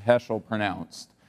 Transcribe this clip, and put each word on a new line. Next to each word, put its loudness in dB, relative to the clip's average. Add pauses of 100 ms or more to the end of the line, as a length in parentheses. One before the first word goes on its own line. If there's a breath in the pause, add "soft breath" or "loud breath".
Heschel 2
pronounced, -6 (180 soft breath)